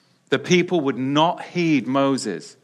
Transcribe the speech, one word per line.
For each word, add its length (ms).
The 80
people 420
would 180
not 440
heed 440
Moses. 760